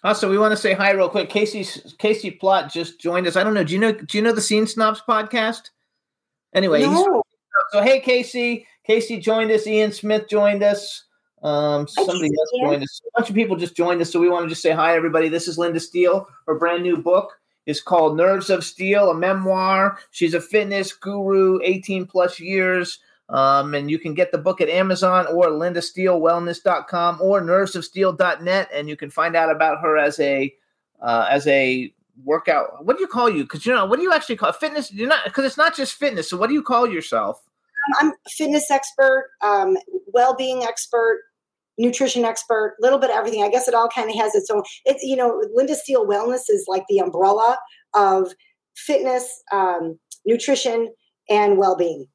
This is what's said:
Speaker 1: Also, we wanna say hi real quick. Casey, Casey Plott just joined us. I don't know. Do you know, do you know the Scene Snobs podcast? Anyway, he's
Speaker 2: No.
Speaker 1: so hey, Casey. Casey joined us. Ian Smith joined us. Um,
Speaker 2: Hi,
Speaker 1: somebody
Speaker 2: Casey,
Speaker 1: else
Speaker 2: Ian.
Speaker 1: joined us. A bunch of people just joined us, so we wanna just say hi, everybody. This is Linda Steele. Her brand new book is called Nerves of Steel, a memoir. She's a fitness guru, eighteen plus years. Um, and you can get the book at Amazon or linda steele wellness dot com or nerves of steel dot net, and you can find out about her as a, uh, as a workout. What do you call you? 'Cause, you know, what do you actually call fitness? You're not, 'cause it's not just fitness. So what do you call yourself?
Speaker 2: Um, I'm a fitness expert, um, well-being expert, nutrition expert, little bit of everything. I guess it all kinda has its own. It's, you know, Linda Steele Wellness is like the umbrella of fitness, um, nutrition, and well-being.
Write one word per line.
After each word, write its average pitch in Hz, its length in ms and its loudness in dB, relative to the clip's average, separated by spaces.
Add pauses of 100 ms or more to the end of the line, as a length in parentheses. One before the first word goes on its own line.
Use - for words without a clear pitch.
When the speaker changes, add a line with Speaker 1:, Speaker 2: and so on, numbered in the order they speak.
Speaker 1:
Also, 208 260 0
we 196 100 2
wanna 214 180 4
say 196 160 0
hi 196 180 2
real 190 180 2
quick. 190 220 -4
Casey, 208 340 -2 (340)
Casey 214 320 -2
Plott 185 420 0
just 170 280 -8
joined 175 260 -2
us. 170 100 -2
I 190 80 2
don't 214 100 0
know. 190 100 0
Do 156 80 -4
you 190 60 0
know, 220 140 2
do 208 260 -6
you 208 40 0
know 226 100 2
the 220 80 0
Scene 214 260 0
Snobs 220 420 -2
podcast? 220 640 -2 (800)
Anyway, 180 280 2
he's 147 100 4
Speaker 2:
No. 349 320 2 (500)
Speaker 1:
so 208 100 4
hey, 262 180 4
Casey. 247 680 -2 (200)
Casey 220 320 0
joined 220 320 0
us. 214 160 2
Ian 214 260 2
Smith 214 360 -2
joined 208 340 2
us. 202 420 -2 (380)
Um, 147 440 0 (120)
Speaker 2:
Hi, - 60 2
Speaker 1:
somebody 175 260 -2
Speaker 2:
Casey, 147 80 -2
Speaker 1:
else 156 160 0
Speaker 2:
Ian. 147 160 0
Speaker 1:
joined 285 120 0
us. - 240 -12
A - 140 -2
bunch 233 80 -2
of 202 60 -8
people 196 220 0
just 170 200 -6
joined 175 240 0
us, 165 100 -2
so 170 100 0
we 175 80 4
wanna 170 200 0
just 160 140 -10
say 165 100 2
hi, 165 240 2
everybody. 160 320 2
This 165 200 -4
is 160 100 -8
Linda 170 220 -2
Steele. 180 480 0 (180)
Her 156 120 -2
brand 170 240 0
new 175 140 0
book 180 420 0 (260)
is 147 160 -6
called 156 360 2
Nerves 185 340 0
of 175 140 0
Steel, 196 460 0
a 160 40 0
memoir. 190 840 0 (120)
She's 165 240 -2
a 170 60 0
fitness 196 520 -2
guru, 190 720 0
eighteen 185 440 -4
plus 175 340 -2
years. 185 580 -2 (320)
Um, 139 440 2
and 143 160 -4
you 160 80 -2
can 160 140 -8
get 175 200 0
the 165 60 -4
book 180 220 -2
at 156 80 2
Amazon 185 600 2
or 170 220 2
linda 170 300 -2
steele 185 400 0
wellness 170 420 0
dot 175 260 0
com 170 340 -2
or 196 180 2
nerves 185 340 0
of 175 80 -6
steel 185 300 -2
dot 170 320 0
net, 185 260 0
and 147 160 -6
you 151 100 -10
can 143 120 -12
find 165 260 -2
out 160 160 2
about 156 300 0
her 156 160 2
as 151 240 0
a, 139 340 0 (460)
uh, 117 300 0
as 139 160 2
a 127 440 2 (320)
workout. 147 600 -2
What 269 140 0
do 381 40 -2
you 370 60 -4
call 240 220 0
you? 151 160 -2
'Cause, - 180 -14
you 240 80 0
know, 208 140 2
what 220 100 2
do 320 60 -2
you 359 100 2
actually 294 240 -2
call - 160 0
fitness? 294 400 -6
You're 214 160 -6
not, 311 240 0
'cause 269 140 -2
it's - 100 -4
not 320 180 2
just 269 200 -6
fitness. 220 340 -4
So 180 80 -8
what 208 120 0
do 262 40 0
you 302 100 0
call 240 240 2
yourself? 127 560 -4 (560)
Speaker 2:
Um, 311 100 4
I'm 294 40 0
a - 180 -16
fitness 294 400 -2
expert, 269 600 2 (100)
um, 190 380 2 (300)
well-being 254 540 0
expert, 226 600 -2 (560)
nutrition 240 480 0
expert, 220 520 -2
little 262 200 4
bit 262 100 2
of 220 80 0
everything. 214 260 -2
I 202 60 2
guess 247 200 0
it 240 60 0
all 226 140 4
kinda 220 300 -4
has 214 160 0
its 208 160 0
own. 208 120 0 (220)
It's, 277 180 2
you 269 140 -2
know, 233 260 0 (120)
Linda 277 220 2
Steele 247 300 0
Wellness 226 440 -2
is 202 180 0
like 370 220 -2
the 196 80 4
umbrella 196 600 2 (360)
of 190 400 2 (420)
fitness, 254 760 -2
um, 175 480 -2 (280)
nutrition, 233 680 0 (380)
and 208 260 4
well-being. 170 580 0